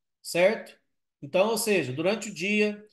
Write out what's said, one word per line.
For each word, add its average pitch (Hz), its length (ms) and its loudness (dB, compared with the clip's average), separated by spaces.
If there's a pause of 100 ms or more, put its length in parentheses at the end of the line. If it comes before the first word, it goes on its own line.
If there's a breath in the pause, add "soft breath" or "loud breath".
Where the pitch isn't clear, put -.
(220)
certo? 202 560 0 (420)
Então, 180 280 0
ou 226 100 -2
seja, 180 340 0
durante 208 380 -2
o 180 40 -14
dia, 208 460 0 (120)